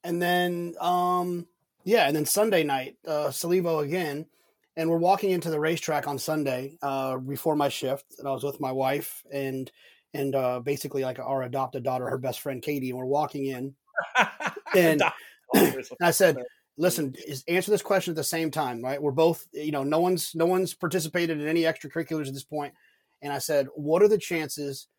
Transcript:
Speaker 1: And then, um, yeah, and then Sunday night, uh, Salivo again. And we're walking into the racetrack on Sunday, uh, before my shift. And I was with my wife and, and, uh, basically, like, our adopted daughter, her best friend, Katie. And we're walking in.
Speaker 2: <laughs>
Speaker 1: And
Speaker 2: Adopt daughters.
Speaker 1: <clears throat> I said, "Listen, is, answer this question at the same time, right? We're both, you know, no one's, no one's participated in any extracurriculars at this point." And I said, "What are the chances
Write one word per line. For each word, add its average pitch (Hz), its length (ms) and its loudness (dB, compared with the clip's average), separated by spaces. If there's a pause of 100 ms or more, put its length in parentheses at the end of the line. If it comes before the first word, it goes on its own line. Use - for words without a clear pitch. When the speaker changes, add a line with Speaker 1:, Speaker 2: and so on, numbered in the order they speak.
Speaker 1:
And 175 180 -2
then, 175 560 0
um, 180 680 0 (340)
yeah, 196 240 4
and 143 80 2
then 151 120 0
Sunday 202 360 4
night, 139 340 -2 (120)
uh, 151 200 0
Salivo 170 540 0
again. 151 440 -2 (500)
And 160 120 0
we're 165 100 2
walking 190 320 4
into 170 200 0
the 156 80 0
racetrack 156 480 0
on 139 140 -4
Sunday, 139 600 -2
uh, 135 360 -2
before 135 400 -2
my 147 140 2
shift. 135 340 -4 (160)
And 139 80 -6
I - 20 -2
was 127 140 -4
with 139 160 -6
my 135 100 -4
wife 135 600 -2
and, 135 360 -6 (460)
and, 139 220 -2
uh, 127 240 0
basically, 139 420 -4
like, 131 160 -4
our 131 240 -2
adopted 127 400 -4
daughter, 127 260 -2
her 131 100 -4
best 127 200 -4
friend, 131 240 -6
Katie. 139 280 -4
And 123 80 -6
we're 127 60 -6
walking 143 420 0
in. 135 280 -6 (420)
Speaker 2:
<laughs> 240 100 6 (500)
Speaker 1:
And 160 240 6
Speaker 2:
Adopt - 160 2 (360)
daughters. 135 440 4
Speaker 1:
<clears throat> - 40 -10
I 170 120 4
said, 165 240 6 (400)
"Listen, 156 400 0 (100)
is, 135 220 -8
answer 180 240 2
this 202 100 2
question 185 300 0
at 151 40 -4
the 151 60 -2
same 165 300 -2
time, 123 300 -4
right? 139 200 -4
We're 147 80 2
both, 160 420 2
you 151 200 -4
know, 143 100 -2
no 147 160 2
one's, 175 380 0
no 165 100 4
one's 185 260 2
participated 165 680 -2
in 151 80 -4
any 165 140 2
extracurriculars 160 680 -2
at 135 60 -8
this 135 100 -10
point." 143 300 -10 (480)
And 143 100 -6
I 139 60 -2
said, 139 360 0
"What 156 280 4
are 208 60 8
the 208 100 4
chances 147 680 -4 (120)